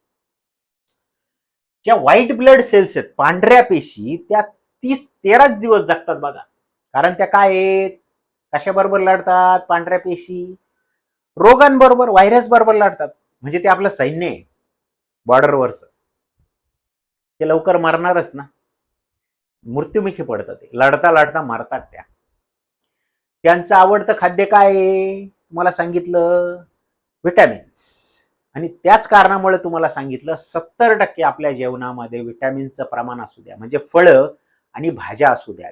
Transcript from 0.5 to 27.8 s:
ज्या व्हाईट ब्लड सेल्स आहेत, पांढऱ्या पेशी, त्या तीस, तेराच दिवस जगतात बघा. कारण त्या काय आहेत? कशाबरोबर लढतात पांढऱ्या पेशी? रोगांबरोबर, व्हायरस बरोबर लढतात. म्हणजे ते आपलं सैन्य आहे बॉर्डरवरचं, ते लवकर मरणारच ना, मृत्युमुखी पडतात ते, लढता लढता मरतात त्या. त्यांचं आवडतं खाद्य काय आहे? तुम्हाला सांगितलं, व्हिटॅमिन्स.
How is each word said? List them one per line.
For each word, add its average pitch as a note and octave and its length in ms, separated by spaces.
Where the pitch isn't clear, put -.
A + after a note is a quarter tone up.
ज्या A3+ 100
व्हाईट G#3+ 420
ब्लड C4 240
सेल्स G3+ 360
आहेत, - 200
पांढऱ्या G#3+ 460
पेशी, C#3 520
त्या G#3 120
तीस, - 680
तेराच A#3 360
दिवस G#3+ 220
जगतात E3 340
बघा. C#3+ 260
कारण E3 200
त्या F#3 140
काय G3 220
आहेत? F#3+ 420
कशाबरोबर F#3+ 460
लढतात F#3 600
पांढऱ्या F3 400
पेशी? F3+ 560
रोगांबरोबर, B3+ 720
व्हायरस G#3+ 380
बरोबर A3 280
लढतात. F#3+ 340
म्हणजे D3 160
ते F3+ 80
आपलं F#3+ 220
सैन्य E3 380
आहे - 160
बॉर्डरवरचं, C3 580
ते D#3 60
लवकर D#3+ 300
मरणारच E3+ 560
ना, C#3 100
मृत्युमुखी D#3+ 580
पडतात G2+ 320
ते, - 180
लढता C#3 380
लढता D3+ 300
मरतात B2 400
त्या. - 100
त्यांचं F3 320
आवडतं G3+ 420
खाद्य F3+ 280
काय G3+ 220
आहे? F#3+ 580
तुम्हाला F3+ 460
सांगितलं, F3 840
व्हिटॅमिन्स. E3 560